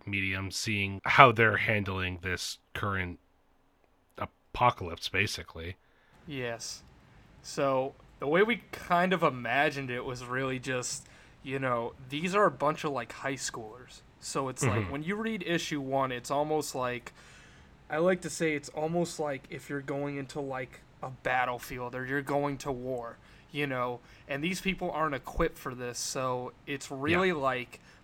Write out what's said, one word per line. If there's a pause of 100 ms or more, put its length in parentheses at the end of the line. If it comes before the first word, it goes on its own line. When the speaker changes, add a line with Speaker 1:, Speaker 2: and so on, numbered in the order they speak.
Speaker 1:
mediums,
seeing
how
they're
handling
this (160)
current (1000)
apocalypse,
basically. (500)
Speaker 2:
Yes. (600)
So (240)
the
way
we (100)
kind
of
imagined
it
was
really
just, (360)
you
know, (160)
these
are
a
bunch
of,
like,
high
schoolers. (200)
So
it's
like,
Speaker 1:
Mm-hmm.
Speaker 2:
when
you
read
issue
one,
it's
almost
like, (760)
I
like
to
say
it's
almost
like
if
you're
going
into,
like, (220)
a
battlefield
or
you're
going
to
war, (360)
you
know, (260)
and
these
people
aren't
equipped
for
this.
So (140)
it's
really
Speaker 1:
Yeah.
Speaker 2:
like, (240)